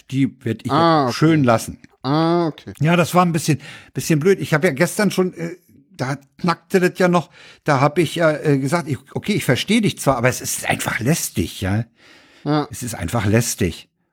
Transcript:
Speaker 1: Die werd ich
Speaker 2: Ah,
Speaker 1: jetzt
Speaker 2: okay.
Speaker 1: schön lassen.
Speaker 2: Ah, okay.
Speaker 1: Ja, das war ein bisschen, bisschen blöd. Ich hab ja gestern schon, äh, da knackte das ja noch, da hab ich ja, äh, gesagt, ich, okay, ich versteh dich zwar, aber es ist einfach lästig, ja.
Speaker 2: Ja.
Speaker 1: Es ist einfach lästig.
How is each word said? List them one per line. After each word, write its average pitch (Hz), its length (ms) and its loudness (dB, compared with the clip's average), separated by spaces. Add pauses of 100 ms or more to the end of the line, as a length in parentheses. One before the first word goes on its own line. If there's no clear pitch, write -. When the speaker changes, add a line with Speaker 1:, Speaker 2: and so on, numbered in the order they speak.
(100)
Speaker 1:
Die 131 340 -2
werd 113 200 -6
ich 123 80 -6
Speaker 2:
Ah, 160 280 4
Speaker 1:
jetzt 131 80 0
Speaker 2:
okay. 117 100 -4
Speaker 1:
schön 156 260 4
lassen. 113 340 0 (240)
Speaker 2:
Ah, 165 440 0
okay. - 340 -10
Speaker 1:
Ja, 156 160 2
das 170 180 0
war 180 100 4
ein 175 80 0
bisschen, 151 280 -2 (340)
bisschen 151 260 0
blöd. 190 200 4
Ich 160 140 -2
hab 147 100 0
ja 185 60 2
gestern 175 400 0
schon, 185 240 0
äh, 170 220 -8 (340)
da 135 260 -6 (220)
knackte 175 400 0
das 180 200 2
ja 180 100 4
noch, 175 220 0 (340)
da 143 160 2
hab 147 180 2
ich 165 180 0
ja, 165 160 2
äh, 143 260 0
gesagt, 139 280 -2
ich, 135 120 -4 (160)
okay, - 180 -4
ich 180 140 -2
versteh 196 340 2
dich - 180 0
zwar, 135 200 0
aber 120 100 2
es - 140 -2
ist - 260 -6
einfach - 320 -4
lästig, - 640 -2
ja. 101 220 0 (600)
Speaker 2:
Ja. 147 260 0
Speaker 1:
Es - 120 -12
ist 117 120 -8
einfach 92 300 -4
lästig. 104 640 0 (240)